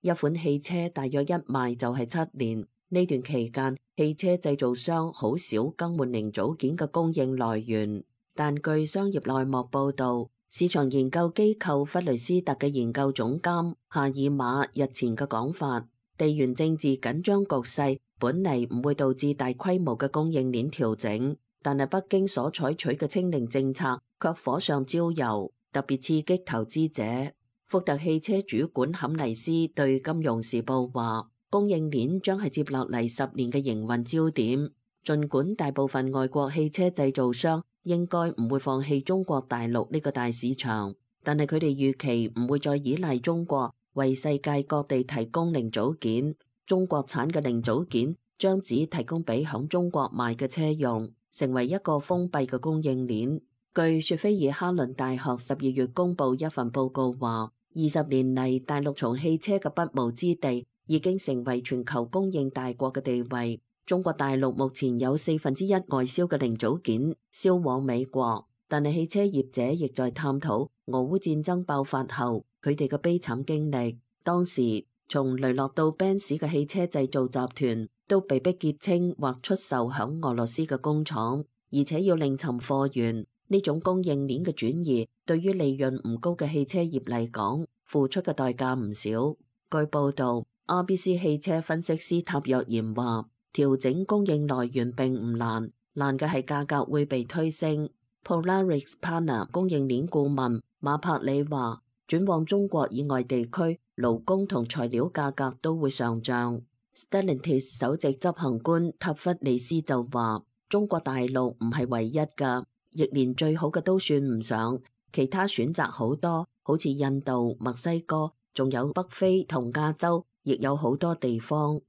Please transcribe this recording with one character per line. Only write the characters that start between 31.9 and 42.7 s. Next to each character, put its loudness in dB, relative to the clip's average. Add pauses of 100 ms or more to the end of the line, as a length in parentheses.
鏈 0
將 0
係 -2
接 -2
落 -4
嚟 0
十 -2
年 -2
嘅 2
營 -2
運 0
焦 2
點。 0 (340)
盡 0
管 0
大 -2
部 0
分 0
外 2
國 0
汽 0
車 2
製 2
造 2
商 0 (220)
應 2
該 0
唔 0
會 2
放 0
棄 0
中 0
國 -2
大 -2
陸 0
呢 0
個 -2
大 -2
市 -2
場， -2 (280)
但 0
係 2
佢 0
哋 0 (280)
預 -12
期 0
唔 0
會 2
再 0